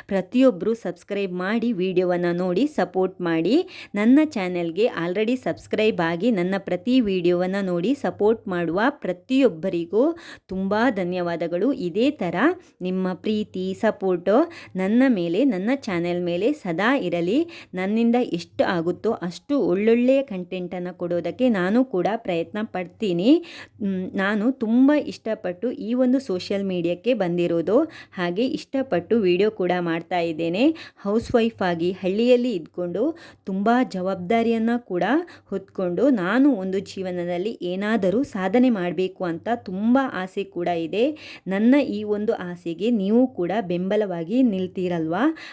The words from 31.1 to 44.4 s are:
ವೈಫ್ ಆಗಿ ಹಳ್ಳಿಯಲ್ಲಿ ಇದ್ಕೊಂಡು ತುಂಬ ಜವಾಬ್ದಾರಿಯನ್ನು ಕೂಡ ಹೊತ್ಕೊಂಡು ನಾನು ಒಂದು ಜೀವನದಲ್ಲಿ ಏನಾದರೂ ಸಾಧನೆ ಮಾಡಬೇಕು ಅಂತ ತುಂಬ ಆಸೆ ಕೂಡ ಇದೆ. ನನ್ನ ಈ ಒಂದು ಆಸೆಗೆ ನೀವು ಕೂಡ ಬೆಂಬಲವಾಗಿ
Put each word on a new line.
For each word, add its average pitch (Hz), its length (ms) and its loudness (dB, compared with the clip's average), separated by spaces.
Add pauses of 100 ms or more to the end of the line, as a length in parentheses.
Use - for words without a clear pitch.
ವೈಫ್ 226 280 2
ಆಗಿ 175 300 -2
ಹಳ್ಳಿಯಲ್ಲಿ 233 600 2
ಇದ್ಕೊಂಡು 180 680 -4 (280)
ತುಂಬ 202 240 0 (220)
ಜವಾಬ್ದಾರಿಯನ್ನು 226 960 0
ಕೂಡ 180 180 -2 (460)
ಹೊತ್ಕೊಂಡು 190 600 0
ನಾನು 240 420 4
ಒಂದು 190 260 -2
ಜೀವನದಲ್ಲಿ 180 840 -4
ಏನಾದರೂ 196 600 0
ಸಾಧನೆ 233 480 2
ಮಾಡಬೇಕು 185 540 -2
ಅಂತ 165 320 -6
ತುಂಬ 226 420 2 (140)
ಆಸೆ 185 320 -6
ಕೂಡ 175 240 -6
ಇದೆ. 180 800 -2
ನನ್ನ 208 280 4
ಈ 214 300 0
ಒಂದು 208 300 -2
ಆಸೆಗೆ 175 560 -6
ನೀವು 226 360 4
ಕೂಡ 180 340 -4
ಬೆಂಬಲವಾಗಿ 185 840 0